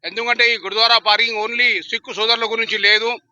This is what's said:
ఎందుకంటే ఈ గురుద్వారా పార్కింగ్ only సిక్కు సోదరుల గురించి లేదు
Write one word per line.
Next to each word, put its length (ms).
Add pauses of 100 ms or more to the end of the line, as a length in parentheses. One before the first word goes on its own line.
ఎందుకంటే 500
ఈ 100
గురుద్వారా 340 (100)
పార్కింగ్ 360
only 260 (200)
సిక్కు 300
సోదరుల 340
గురించి 320
లేదు 260 (200)